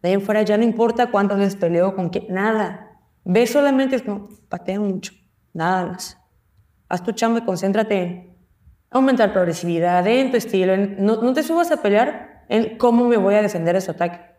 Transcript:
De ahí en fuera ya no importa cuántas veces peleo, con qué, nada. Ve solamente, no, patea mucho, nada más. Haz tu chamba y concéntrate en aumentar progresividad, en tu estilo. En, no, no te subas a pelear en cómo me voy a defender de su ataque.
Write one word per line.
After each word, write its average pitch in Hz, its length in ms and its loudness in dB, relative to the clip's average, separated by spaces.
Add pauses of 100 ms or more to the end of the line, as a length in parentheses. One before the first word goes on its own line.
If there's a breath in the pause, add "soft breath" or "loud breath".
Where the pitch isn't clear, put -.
De 175 80 -2
ahí 190 60 2
en 196 60 0
fuera 214 220 0
ya 208 140 2
no 226 60 2
importa 233 480 0
cuántas 202 280 0
veces 196 160 0
peleo, 175 400 0
con 175 160 -4
qué, - 180 -6
nada. 196 720 -4 (240)
Ve 220 240 2
solamente, 269 580 2
no, 202 240 -8 (200)
patea 185 300 -6
mucho, 196 340 -4 (400)
nada 175 340 -2
más. - 300 -12 (720)
Haz 180 160 -6
tu 220 100 -4
chamba 233 260 0
y - 60 -4
concéntrate 196 560 -2
en 175 340 -10 (560)
aumentar 254 420 2
progresividad, 175 720 0
en 262 240 2
tu 254 80 0
estilo. 190 360 0
En, 196 300 -2
no, 220 200 2
no 254 100 2
te 302 80 0
subas 330 300 0
a 294 100 0
pelear 214 680 -2
en 220 280 0
cómo 240 280 4
me 240 120 4
voy 202 160 2
a 214 80 4
defender 175 320 0
de 185 80 2
su 180 100 -8
ataque. 170 280 -4 (200)